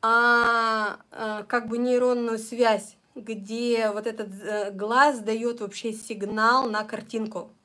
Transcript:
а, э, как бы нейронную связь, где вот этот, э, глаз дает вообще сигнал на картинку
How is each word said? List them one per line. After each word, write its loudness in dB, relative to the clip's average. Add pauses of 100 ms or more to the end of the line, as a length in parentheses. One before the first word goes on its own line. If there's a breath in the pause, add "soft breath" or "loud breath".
а, 4 (140)
э, -6
как -2
бы -4
нейронную 2
связь, 0 (200)
где -2
вот -6
этот, -6 (140)
э, -4
глаз 4
дает -2
вообще -6
сигнал 0
на -4
картинку -8 (140)